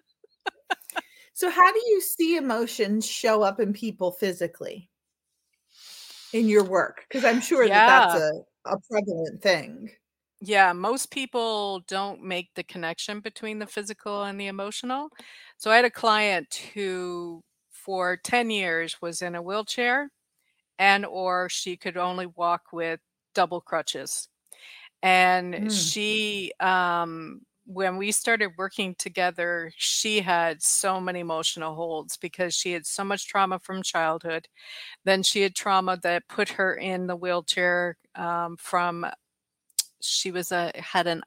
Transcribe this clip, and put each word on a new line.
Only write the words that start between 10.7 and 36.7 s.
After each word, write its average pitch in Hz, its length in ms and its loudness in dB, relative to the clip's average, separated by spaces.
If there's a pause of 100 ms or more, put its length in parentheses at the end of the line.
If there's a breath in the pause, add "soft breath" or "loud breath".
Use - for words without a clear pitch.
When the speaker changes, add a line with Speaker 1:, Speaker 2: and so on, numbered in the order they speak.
Speaker 2:
most 208 380 -2
people 220 760 -4
don't 196 360 -4
make 180 320 -6
the 175 100 -8
connection 180 560 -8
between 214 380 -10
the 208 80 -8
physical 208 580 -8
and 202 160 -8
the 202 60 -8
emotional. 240 640 -8 (480 loud breath)
So 214 120 -2
I 220 60 10
had 247 80 8
a 240 60 2
client 214 640 2 (200)
who, 180 680 -6 (280)
for 180 460 -2
ten 240 340 0
years, 170 520 -2
was 170 180 -6
in 175 140 -4
a 175 80 -8
wheelchair 240 680 -2 (680)
and 196 280 6
or 180 440 -2
she - 260 -6
could 175 220 -8
only 180 280 -4
walk 170 460 -2
with 165 280 -6 (340)
double 175 260 2
crutches. - 680 -6 (760 loud breath)
And 185 560 4
Speaker 1:
Mm. 214 120 -2
Speaker 2:
she, 208 920 -2
um, 175 800 0 (240)
when 185 320 -2
we 208 140 -2
started 214 460 0
working 190 380 -6
together, 175 800 -2
she - 420 0
had 170 420 0
so 190 380 0
many 180 200 -4
emotional 160 560 -6
holds 165 420 -6
because 175 360 -6
she 180 180 -4
had 170 140 -6
so - 180 -6
much 196 240 -4
trauma 185 320 0
from 190 220 -8
childhood. 165 640 -2 (560 loud breath)
Then 190 200 2
she - 180 2
had 190 140 2
trauma 185 460 0
that 175 260 0
put 202 220 -2
her 190 240 0